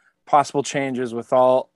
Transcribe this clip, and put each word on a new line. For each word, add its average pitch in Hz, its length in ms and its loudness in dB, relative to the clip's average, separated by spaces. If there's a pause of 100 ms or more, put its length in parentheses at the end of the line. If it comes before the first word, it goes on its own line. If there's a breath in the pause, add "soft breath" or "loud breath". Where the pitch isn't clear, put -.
(240)
possible 143 380 0
changes, 127 500 -6
with 117 220 -4
all 127 420 2